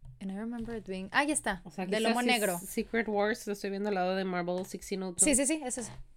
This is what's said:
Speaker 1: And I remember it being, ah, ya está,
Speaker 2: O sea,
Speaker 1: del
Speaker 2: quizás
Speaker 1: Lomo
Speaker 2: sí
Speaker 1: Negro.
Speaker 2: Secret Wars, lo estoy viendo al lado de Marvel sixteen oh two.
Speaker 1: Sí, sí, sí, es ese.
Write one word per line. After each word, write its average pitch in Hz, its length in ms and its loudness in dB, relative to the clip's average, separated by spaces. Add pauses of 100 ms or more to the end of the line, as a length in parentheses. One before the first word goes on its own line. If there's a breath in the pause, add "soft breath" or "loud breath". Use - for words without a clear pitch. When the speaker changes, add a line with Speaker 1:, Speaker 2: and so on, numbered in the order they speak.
(220)
Speaker 1:
And 190 100 -6
I 190 60 -6
remember 226 400 -6
it 208 100 -8
being, 190 260 -6
ah, 277 120 6
ya 311 100 2
está, 202 300 -2
Speaker 2:
O 175 60 -14
sea, 185 160 -4
Speaker 1:
del 214 180 2
Speaker 2:
quizás 220 60 6
Speaker 1:
Lomo 226 100 4
Speaker 2:
sí 247 60 2
Speaker 1:
Negro. 208 320 4
Speaker 2:
Secret 214 500 -2
Wars, 208 380 0
lo 208 80 -4
estoy 202 160 -4
viendo 196 180 -2
al 202 80 0
lado 185 180 2
de 190 100 0
Marvel 180 420 0
sixteen 190 360 -6
oh 185 120 -4
two. - 100 4
Speaker 1:
Sí, 302 100 6
sí, 262 120 4
sí, 311 180 0
es 254 140 -6
ese. 226 120 -8 (260)